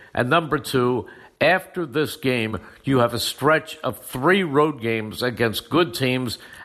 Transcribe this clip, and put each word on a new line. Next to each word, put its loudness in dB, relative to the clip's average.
And 0
number 0
two, 0
after 0
this -2
game, -2
you 2
have 4
a -4
stretch 0
of -6
three 2
road 2
games -4
against -2
good 2
teams -2